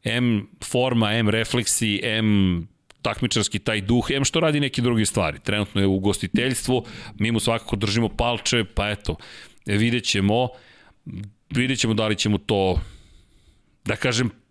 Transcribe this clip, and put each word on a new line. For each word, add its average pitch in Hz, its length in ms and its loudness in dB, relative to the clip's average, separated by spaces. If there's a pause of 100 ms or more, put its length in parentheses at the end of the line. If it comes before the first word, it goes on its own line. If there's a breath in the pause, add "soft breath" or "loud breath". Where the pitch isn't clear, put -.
Em 117 440 0 (160)
forma, 120 500 0
em 113 140 2
refleksi, 110 720 0
em 101 680 2 (340)
takmičarski 110 560 -2
taj 107 220 -2
duh, 113 300 0
em 139 140 0
što 165 160 0
radi 151 200 2
neke 135 220 -2
druge 117 240 2
stvari. 80 380 -2
Trenutno 101 360 -2
je 98 60 4
u 95 120 4
gostiteljstvu, 113 880 0 (320 loud breath)
mi 110 120 2
mu 113 100 2
svakako 113 360 -2
držimo 107 320 0
palče, 117 560 0
pa 104 260 -2
eto, 92 260 -4 (500 loud breath)
vidjet 117 380 2
ćemo, 104 440 2 (1000 loud breath)
vidjet 127 280 0
ćemo 113 160 2
da 107 120 2
li 107 100 2
će - 120 0
mu 104 100 4
to, 95 420 2 (1040 loud breath)
da 113 120 -4
kažem 120 340 0 (200)